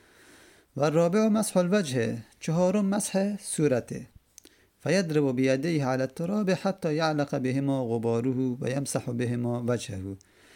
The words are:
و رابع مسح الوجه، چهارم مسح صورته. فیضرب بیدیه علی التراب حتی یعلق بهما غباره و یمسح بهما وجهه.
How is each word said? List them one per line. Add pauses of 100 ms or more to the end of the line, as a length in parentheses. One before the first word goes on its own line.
(760)
و
رابع
مسح
الوجه، (220)
چهارم
مسح
صورته. (760)
فیضرب
بیدیه
علی
التراب
حتی
یعلق
بهما
غباره
و
یمسح
بهما
وجهه. (400)